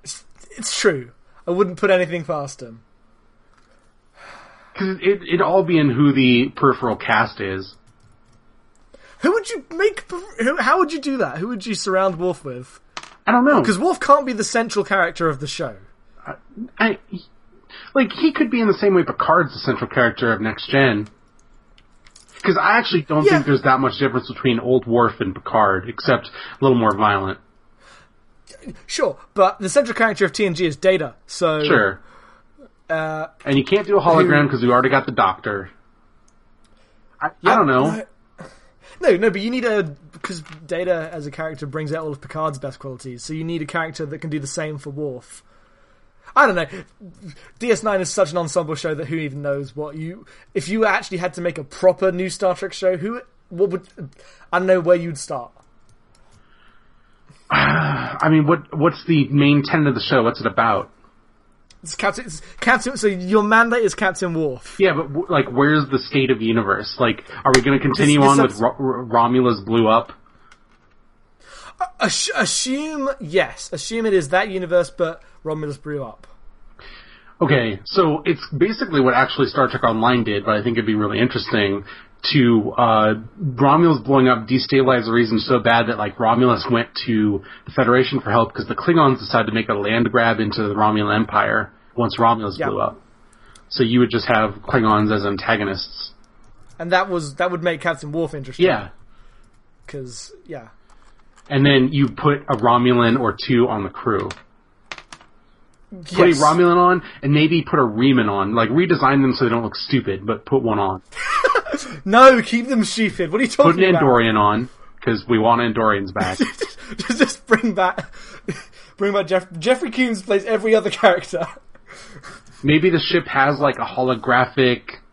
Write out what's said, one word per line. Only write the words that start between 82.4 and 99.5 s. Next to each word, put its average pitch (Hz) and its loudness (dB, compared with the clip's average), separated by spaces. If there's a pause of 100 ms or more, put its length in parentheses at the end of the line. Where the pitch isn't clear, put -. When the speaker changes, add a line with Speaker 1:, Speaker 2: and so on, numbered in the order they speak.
Speaker 2:
uh, 110 2 (240)
Romulus 143 4
blowing 131 4
up 113 0
destabilize 127 2
the 117 -4
region 113 2
so 120 0
bad 117 2
that, 113 -4
like, 104 -6
Romulus 117 2
went 117 0 (160)
to 107 0 (220)
the - -16
Federation 127 2
for - -8
help 113 2
'cause 110 -8
the 120 -8
Klingons 151 2
decided 113 -2
to 107 -6
make 110 -2
a 110 0
land 110 0
grab 117 2
into 107 -2
the 101 -4
Romulan 107 0
Empire 107 -2 (220)
once 120 -2
Romulus 113 0
Speaker 1:
Yeah. 147 -4
Speaker 2:
blew 104 -4
up. - -6 (720)
So - -2
you 120 2
would 117 4
just 117 -4
have 110 0
Klingons 107 2
as 101 0
antagonists. 101 -6 (640)
Speaker 1:
And 170 -4
that 185 2
was, 156 -6
that 180 0
would 170 -6
make 170 -2
Captain 160 -6
Worf 160 -4
interesting. 139 -2
Speaker 2:
Yeah. 107 0 (960)